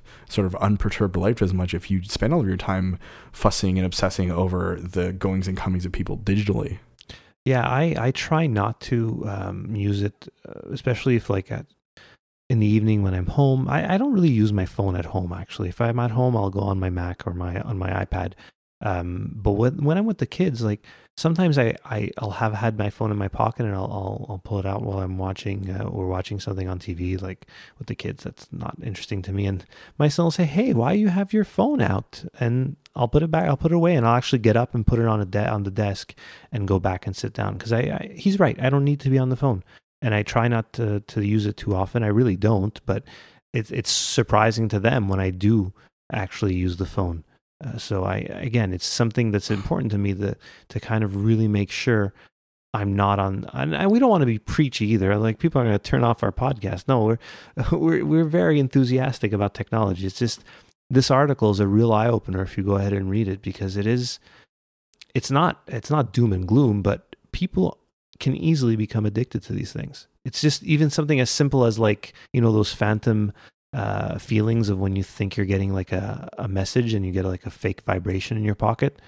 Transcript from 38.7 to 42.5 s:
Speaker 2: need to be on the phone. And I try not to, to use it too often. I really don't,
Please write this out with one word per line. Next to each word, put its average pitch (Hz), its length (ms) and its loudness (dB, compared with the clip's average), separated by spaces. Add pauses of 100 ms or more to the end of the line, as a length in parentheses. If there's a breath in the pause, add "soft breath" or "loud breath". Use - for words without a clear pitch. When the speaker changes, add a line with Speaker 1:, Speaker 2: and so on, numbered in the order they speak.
Speaker 2:
need 143 160 2
to 135 80 -2
be 131 100 4
on 131 120 2
the 127 60 0
phone. 117 280 0 (380 soft breath)
And 110 120 0
I 104 80 2
try 117 260 0
not 113 260 0
to, 104 260 -2
to 104 240 -4
use 104 220 2
it 104 100 -4
too - 180 -2
often. 98 280 0
I 107 60 0
really 107 280 4
don't, 104 480 2